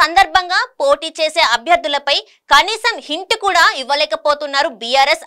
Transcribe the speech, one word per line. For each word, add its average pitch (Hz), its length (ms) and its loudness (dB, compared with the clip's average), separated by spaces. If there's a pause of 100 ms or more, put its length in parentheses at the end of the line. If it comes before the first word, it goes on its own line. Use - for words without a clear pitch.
సందర్భంగా 359 580 2 (220)
పోటీ 285 280 0 (100)
చేసే 311 240 0 (120)
అభ్యర్థులపై 285 600 0 (360)
కనీసం 415 420 0 (140)
హింట్ 370 260 -4 (100)
కూడా 349 200 4 (160)
ఇవ్వలేకపోతున్నారు 294 880 -2 (140)
బీఆర్ఎస్ 269 440 0